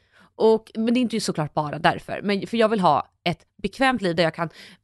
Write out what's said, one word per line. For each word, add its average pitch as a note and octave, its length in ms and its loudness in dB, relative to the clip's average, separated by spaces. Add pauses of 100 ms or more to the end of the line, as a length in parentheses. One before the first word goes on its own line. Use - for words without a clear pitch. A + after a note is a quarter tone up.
(380)
Och, A3 380 2
men A3+ 200 0
det B3+ 60 2
är - 20 2
inte A3+ 140 -2
ju G#3 40 -2
såklart D#3+ 340 -4
bara D3 240 -4
därför. - 440 -2
Men, G3 240 -4
för A#3 100 -6
jag A3 120 4
vill G#3+ 120 0
ha D3+ 280 2 (160)
ett E3+ 140 -4 (240)
bekvämt C4 400 -2
liv E3+ 140 -2
där F3 80 2
jag D#3+ 100 0
kan E3 140 -4 (360)